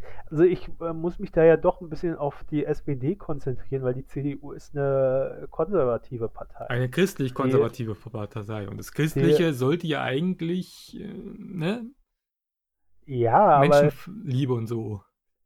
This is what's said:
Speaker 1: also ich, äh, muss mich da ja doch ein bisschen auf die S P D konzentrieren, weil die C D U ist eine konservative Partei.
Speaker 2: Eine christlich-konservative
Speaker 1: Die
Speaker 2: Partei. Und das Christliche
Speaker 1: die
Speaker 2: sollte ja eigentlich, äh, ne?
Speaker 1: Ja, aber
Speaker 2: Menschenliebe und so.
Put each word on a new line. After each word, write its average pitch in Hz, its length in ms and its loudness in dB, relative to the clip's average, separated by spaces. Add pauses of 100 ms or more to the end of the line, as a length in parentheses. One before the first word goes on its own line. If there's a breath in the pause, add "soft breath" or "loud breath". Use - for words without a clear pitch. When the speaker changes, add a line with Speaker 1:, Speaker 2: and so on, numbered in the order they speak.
(260 loud breath)
Speaker 1:
also 160 180 2
ich, 180 260 2 (100)
äh, 165 120 -6
muss 165 260 -6
mich 196 140 -8
da 165 100 4
ja 165 140 10
doch 175 240 0
ein 165 100 -14
bisschen 165 260 -4
auf 143 280 -6
die 147 200 -2
S 147 180 -4
P 143 120 -4
D 135 220 -2
konzentrieren, 135 680 -4
weil 127 120 0
die 131 120 -8
C 139 160 -8
D 139 140 -4
U 139 160 -14
ist - 240 -12
eine 135 760 0
konservative 127 760 -2
Partei. - 420 -12
Speaker 2:
Eine 123 180 0
christlich-konservative 127 1040 0
Speaker 1:
Die - 160 -14
Speaker 2:
Partei. 104 580 -8
Und 104 80 -10
das 101 160 -12
Christliche 151 560 4
Speaker 1:
die 147 60 0
Speaker 2:
sollte 151 340 0
ja 139 140 -2
eigentlich, 170 1000 -4
äh, 196 120 -12 (240)
ne? 202 540 -6 (1160)
Speaker 1:
Ja, 139 500 6
aber 143 260 8
Speaker 2:
Menschenliebe 139 720 0
und 113 120 -4
so. 110 360 -6 (440)